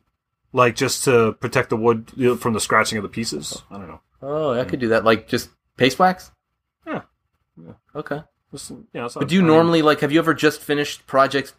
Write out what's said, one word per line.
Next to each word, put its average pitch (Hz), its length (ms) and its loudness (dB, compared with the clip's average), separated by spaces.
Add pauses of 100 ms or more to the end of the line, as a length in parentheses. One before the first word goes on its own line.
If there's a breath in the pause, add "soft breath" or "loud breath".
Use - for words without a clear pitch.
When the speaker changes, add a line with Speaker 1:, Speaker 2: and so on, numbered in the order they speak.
(540)
Speaker 1:
Like, 123 220 2
just - 280 -4
to 117 300 4
protect 123 360 -4
the 120 80 -2
wood, 113 380 0
you 123 140 0
know, 123 80 2
from 117 160 -4
the 104 80 -2
scratching 110 360 0
of 101 60 -6
the 95 60 -10
pieces. - 600 -8
I - 80 -18
don't 95 100 -16
know. 78 140 -20 (200)
Speaker 2:
Oh, 139 380 -4
I 127 60 -2
could 143 140 -6
do 123 100 -2
that. 110 140 2
Like, 110 240 2
just - 220 -4 (260)
paste 127 240 2
wax? 185 320 0 (560)
Speaker 1:
Yeah. 294 140 -8 (640)
Yeah. 82 100 -20 (220)
Speaker 2:
Okay. 151 280 -10 (280)
Speaker 1:
Just, - 200 -16
you - 240 -20
know, 123 100 -8
it's 120 80 -10
Speaker 2:
But 147 80 -6
Speaker 1:
not, 139 80 -4
Speaker 2:
do 165 60 0
you 190 60 4
Speaker 1:
I - 20 4
mean 160 100 6
Speaker 2:
normally, 165 300 4
like, 147 160 4
have 143 120 -2
you 151 80 4
ever 160 140 2
just 151 280 0
finished 147 440 -4
projects 135 540 0